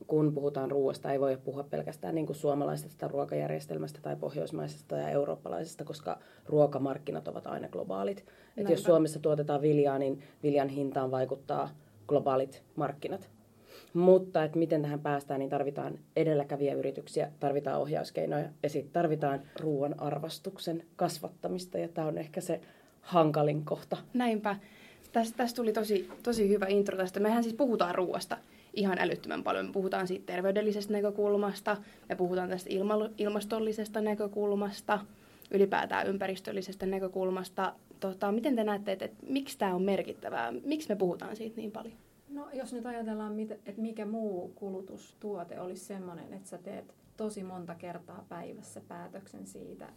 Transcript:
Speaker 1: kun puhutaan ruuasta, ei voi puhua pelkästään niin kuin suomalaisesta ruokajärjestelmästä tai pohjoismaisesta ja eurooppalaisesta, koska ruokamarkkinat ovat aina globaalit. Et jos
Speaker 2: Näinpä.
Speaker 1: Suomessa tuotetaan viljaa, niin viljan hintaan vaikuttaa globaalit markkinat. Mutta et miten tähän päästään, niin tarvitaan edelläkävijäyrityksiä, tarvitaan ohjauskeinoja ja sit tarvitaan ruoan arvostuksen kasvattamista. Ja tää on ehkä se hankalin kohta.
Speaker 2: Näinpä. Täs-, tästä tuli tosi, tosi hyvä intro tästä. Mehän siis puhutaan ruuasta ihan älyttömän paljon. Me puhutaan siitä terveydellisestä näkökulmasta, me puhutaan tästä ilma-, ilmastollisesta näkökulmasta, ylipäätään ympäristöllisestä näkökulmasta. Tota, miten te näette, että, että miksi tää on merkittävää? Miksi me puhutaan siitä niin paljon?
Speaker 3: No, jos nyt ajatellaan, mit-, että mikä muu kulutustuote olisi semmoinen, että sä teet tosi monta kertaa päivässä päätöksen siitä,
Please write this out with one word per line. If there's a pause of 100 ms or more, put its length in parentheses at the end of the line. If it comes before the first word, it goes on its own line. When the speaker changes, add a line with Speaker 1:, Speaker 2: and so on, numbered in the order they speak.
Speaker 1:
kun
puhutaan
ruuasta,
ei
voi
puhua
pelkästään
niin
kuin
suomalaisesta
ruokajärjestelmästä
tai
pohjoismaisesta
ja
eurooppalaisesta,
koska (260)
ruokamarkkinat
ovat
aina
globaalit.
Et (320)
jos
Speaker 2:
Näinpä.
Speaker 1:
Suomessa
tuotetaan
viljaa,
niin (220)
viljan
hintaan
vaikuttaa (380)
globaalit (120)
markkinat. (640)
Mutta
et
miten
tähän
päästään,
niin
tarvitaan (160)
edelläkävijäyrityksiä,
tarvitaan
ohjauskeinoja (140)
ja
sit
tarvitaan (180)
ruoan
arvostuksen (120)
kasvattamista.
Ja
tää
on
ehkä
se (400)
hankalin
kohta. (160)
Speaker 2:
Näinpä. (560)
Täs-,
tästä
tuli
tosi, (140)
tosi
hyvä
intro
tästä.
Mehän
siis
puhutaan
ruuasta (360)
ihan
älyttömän
paljon.
Me
puhutaan
siitä
terveydellisestä
näkökulmasta, (320)
me
puhutaan
tästä
ilma-,
ilmastollisesta
näkökulmasta, (520)
ylipäätään
ympäristöllisestä
näkökulmasta. (260)
Tota,
miten
te
näette,
että,
että (120)
miksi
tää
on
merkittävää?
Miksi
me
puhutaan
siitä
niin
paljon? (360)
Speaker 3:
No,
jos
nyt
ajatellaan,
mit-,
että
mikä
muu
kulutustuote
olisi
semmoinen,
että
sä
teet (240)
tosi
monta
kertaa
päivässä
päätöksen
siitä, (120)